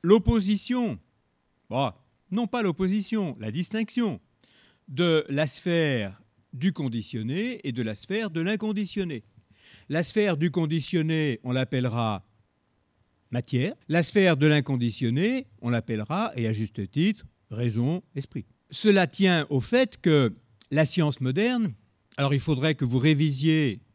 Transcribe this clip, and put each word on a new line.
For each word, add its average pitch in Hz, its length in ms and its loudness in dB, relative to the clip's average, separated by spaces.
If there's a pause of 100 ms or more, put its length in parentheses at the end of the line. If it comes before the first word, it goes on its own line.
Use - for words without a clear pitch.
l'opposition, 208 960 2 (720)
bon, 123 200 0 (400)
non 220 160 -2
pas 240 160 -4
l'opposition, 190 760 -2
la 107 100 -6
distinction 208 680 -4 (680)
de 160 420 2
la 147 160 0
sphère 139 720 -2 (320)
du 151 200 -2
conditionné 131 920 -4
et 131 60 -4
de 120 100 -4
la 110 120 -4
sphère 208 360 -4
de 165 100 -4
l'inconditionné. 196 840 -4 (640)
La 160 140 0
sphère 202 340 0
du 160 140 0
conditionné, 156 920 0
on 123 100 -4
l'appellera 120 720 -2 (1080)
matière. 127 420 -2 (140)
La 165 160 2
sphère 185 320 4
de 143 100 4
l'inconditionné, 139 1000 2 (120)
on 120 100 -4
l'appellera, 117 680 -2
et 117 100 -2
à 110 60 0
juste 107 360 -4
titre, 190 380 -2 (240)
raison, 120 540 -2 (100)
esprit. - 320 -10 (240)
Cela 196 380 4
tient 180 420 2
au 139 80 0
fait 247 420 0
que 143 320 4 (380)
la 151 140 2
science 147 360 0
moderne, 190 540 0 (420)
alors 139 160 0
il 139 60 2
faudrait 147 380 0
que 135 80 -2
vous 120 160 2
révisiez 147 800 2 (140)